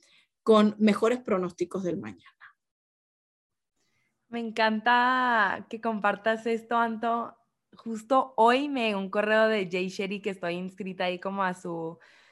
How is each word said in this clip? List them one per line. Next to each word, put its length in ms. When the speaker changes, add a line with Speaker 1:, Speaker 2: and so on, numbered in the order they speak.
Speaker 1:
con 360
mejores 420
pronósticos 600
del 160
mañana. 320
Speaker 2:
Me 80
encanta 1300
que 120
compartas 680
esto, 300
Anto. 600
Justo 600
hoy 320
me 180
llegó 140
un 100
correo 380
de 200
Jay 200
Shetty 340
que 80
estoy 240
inscrita 520
ahí 120
como 240
a 100
su, 460